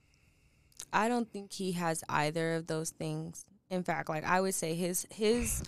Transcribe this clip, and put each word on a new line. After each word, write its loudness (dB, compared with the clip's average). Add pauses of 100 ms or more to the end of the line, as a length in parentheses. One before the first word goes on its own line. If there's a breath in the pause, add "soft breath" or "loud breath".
(920)
I 4
don't 0
think -10
he -2
has 0
either 2
of -2
those -2
things. -6 (260)
In 0
fact, -2
like, -2
I 4
would 2
say -2
his, -2
his 2